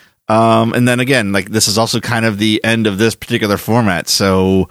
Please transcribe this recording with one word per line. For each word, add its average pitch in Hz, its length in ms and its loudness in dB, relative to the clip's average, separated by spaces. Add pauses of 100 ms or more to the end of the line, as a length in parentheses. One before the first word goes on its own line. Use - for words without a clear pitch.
(280)
Um, 113 460 2
and 123 140 2
then 123 120 0
again, 123 320 0
like, 98 180 -2
this 107 180 0
is 104 120 -4
also 117 200 -2
kind 117 260 -2
of 107 120 -2
the 107 260 0
end 113 220 0
of 98 140 -2
this 113 160 2
particular 104 420 -2
format. 107 520 0
So 95 600 2